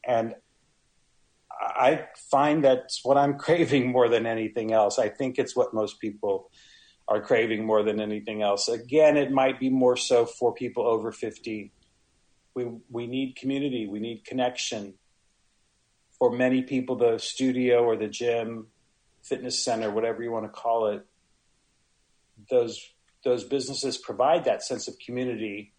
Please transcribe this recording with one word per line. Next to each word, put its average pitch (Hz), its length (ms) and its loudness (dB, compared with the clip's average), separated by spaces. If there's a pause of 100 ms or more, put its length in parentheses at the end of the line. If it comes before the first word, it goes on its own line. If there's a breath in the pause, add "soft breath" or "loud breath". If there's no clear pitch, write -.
And 113 280 0 (1300)
I 147 460 2 (240)
find 147 340 4
that's 131 400 2
what 135 140 4
I'm 143 200 4
<laughs> - 0 -
craving 139 520 2
more 123 180 4
than 117 180 2
anything 110 460 -2
else. 104 260 4
I 110 100 2
think 127 300 -4
it's 123 160 -2
what 123 200 0
most 107 260 -4
people 104 500 -4 (580 soft breath)
are 107 120 2
craving 110 460 0
more 107 160 4
than 107 180 0
anything 107 400 -6
else. 101 280 0
Again, 139 480 4
it 135 160 2
might 135 260 2
be 131 100 -2
more 127 280 4
so 120 280 4
for 117 300 -2
people 120 320 -4
over 113 240 0
fifty. 107 600 -10 (840)
We, 123 140 -6 (200)
we 120 180 -8
need 127 300 -6
community. 135 500 -4
We 101 140 -8
need 113 240 -8
connection. 123 720 -4 (1200)
For 123 120 4
many 127 320 2
people, 127 340 -4
the 113 220 2
studio 127 680 2
or 113 120 2
the 107 120 -4
gym, 113 600 -4 (560)
fitness 127 380 -6
center, 113 280 -2
whatever 110 320 -2
you 117 80 -6
wanna 110 180 -6
call 113 400 0
it, 104 160 -4 (1400)
those, 117 320 2 (440)
those 123 200 0
businesses 131 540 -4
provide 135 460 0
that 110 180 0
sense 120 260 -8
of 123 100 -14
community 110 800 -8